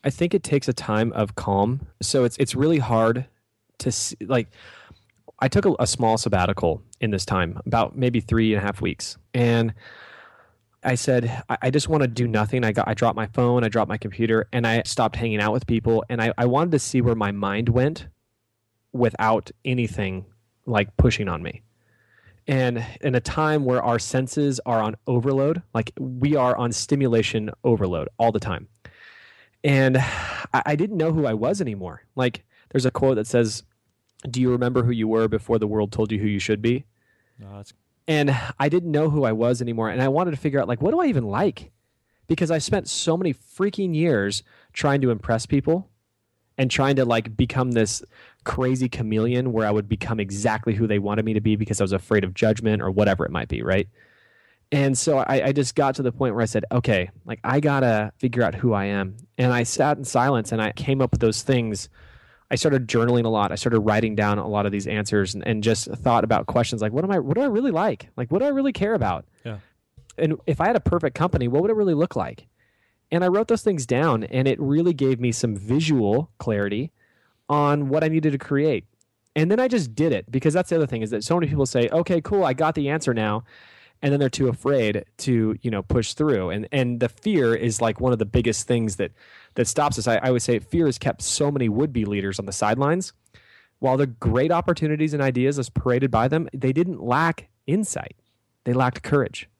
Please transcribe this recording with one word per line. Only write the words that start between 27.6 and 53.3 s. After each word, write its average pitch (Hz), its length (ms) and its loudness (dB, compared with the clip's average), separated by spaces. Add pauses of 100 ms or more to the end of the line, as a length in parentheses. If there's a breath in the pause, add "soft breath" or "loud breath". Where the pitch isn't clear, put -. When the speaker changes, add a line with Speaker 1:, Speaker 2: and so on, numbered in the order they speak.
Speaker 1:
overload 92 460 0 (100)
all 117 140 4
the 110 80 -2
time. - 260 -6 (1000 loud breath)
And 135 340 4 (540 loud breath)
I, 131 140 4
I 151 100 2
didn't 196 200 0
know 160 160 2
who 156 120 2
I 113 100 0
was 139 260 -2
anymore. 98 420 -6 (140)
Like, 127 280 0 (260 soft breath)
there's 127 140 0
a 127 60 4
quote 135 240 2
that 107 140 -2
says, 117 340 2 (640)
"Do 123 120 -4
you 123 100 2
remember 123 320 0
who 120 80 2
you 110 160 0
were 110 220 2
before 110 320 0
the 107 80 -2
world 107 240 -2
told 107 180 -2
you 107 80 -2
who 104 80 -2
you 101 140 0
should 104 200 -2
be?" 123 240 0 (540)
Speaker 2:
No, 101 180 -18
that's 101 160 -18 (360)
Speaker 1:
And 147 280 4 (220 loud breath)
I 143 100 2
didn't 175 220 0
know 151 180 2
who 147 160 2
I 113 80 2
was 120 300 0
anymore. 113 260 -4
And 123 140 -2
I 135 60 2
wanted 165 240 0
to 139 40 -6
figure 139 240 -2
out, 92 80 -2
like, 117 140 -2
what 180 80 2
do 330 100 0
I 349 60 2
even 135 220 0
like? 135 420 -2 (560)
Because 165 240 -2
I 165 80 2
spent 180 300 -2
so - 280 -2
many 180 160 0
freaking 190 600 -4
years 107 480 0 (300 soft breath)
trying 139 300 2
to 127 80 2
impress 117 360 -2
people 160 420 0 (720)
and 131 120 2
trying 139 260 2
to, 131 80 2
like, 113 320 0
become 127 360 0
this 110 300 0 (420 loud breath)
crazy 127 440 -2
chameleon 120 640 0
where 110 140 2
I 104 40 2
would 104 180 0
become 107 300 -2
exactly 107 560 -2
who 110 140 2
they 104 100 2
wanted 104 260 -2
me 110 100 -2
to 107 60 2
be 107 140 2
because 104 260 -2
I 101 40 4
was 95 80 -2
afraid 98 320 2
of 92 100 -6
judgment 110 480 0
or 90 80 -2
whatever 98 340 2
it - 60 -6